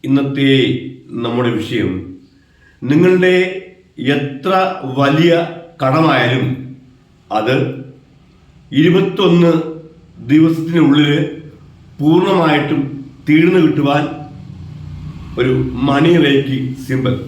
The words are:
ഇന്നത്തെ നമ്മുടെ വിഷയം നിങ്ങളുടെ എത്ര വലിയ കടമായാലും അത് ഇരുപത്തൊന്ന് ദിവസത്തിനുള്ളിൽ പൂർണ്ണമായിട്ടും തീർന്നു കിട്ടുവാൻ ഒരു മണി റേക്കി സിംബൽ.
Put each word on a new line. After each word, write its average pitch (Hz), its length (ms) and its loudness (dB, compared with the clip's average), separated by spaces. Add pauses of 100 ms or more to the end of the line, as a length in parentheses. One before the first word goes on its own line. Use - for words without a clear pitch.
ഇന്നത്തെ 139 380 0 (760)
നമ്മുടെ 120 320 -2
വിഷയം 104 340 -4 (1000)
നിങ്ങളുടെ 180 420 4 (800)
എത്ര 147 380 -4 (480)
വലിയ 156 320 4 (500)
കടമായാലും 131 640 0 (920)
അത് 123 180 0 (1200)
ഇരുപത്തൊന്ന് 175 680 2 (800)
ദിവസത്തിനുള്ളിൽ 160 800 4 (880)
പൂർണ്ണമായിട്ടും 160 840 2 (480)
തീർന്നു 170 360 4
കിട്ടുവാൻ 147 400 0 (1400)
ഒരു 127 140 0 (340)
മണി 156 240 4 (120)
റേക്കി 139 340 0 (260)
സിംബൽ. 127 320 -2 (100)